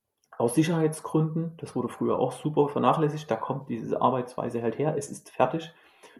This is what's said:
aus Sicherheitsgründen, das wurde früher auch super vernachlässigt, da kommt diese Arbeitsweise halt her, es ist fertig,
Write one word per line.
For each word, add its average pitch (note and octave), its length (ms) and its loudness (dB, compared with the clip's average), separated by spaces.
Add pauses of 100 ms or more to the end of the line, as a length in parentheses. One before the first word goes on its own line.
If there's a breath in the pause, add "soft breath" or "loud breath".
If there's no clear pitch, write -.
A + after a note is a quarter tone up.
(380)
aus A#2+ 180 2
Sicherheitsgründen, D#3+ 1040 0
das - 180 -10
wurde A#2+ 140 -2
früher A#2 300 0
auch A#2+ 120 2
super D3 380 2
vernachlässigt, D3 600 2
da A2 60 2
kommt - 340 -6
diese A2 320 -2
Arbeitsweise B2 600 0
halt A2+ 160 -2
her, D3+ 200 0
es - 140 -8
ist - 180 -16
fertig, - 440 0 (460 loud breath)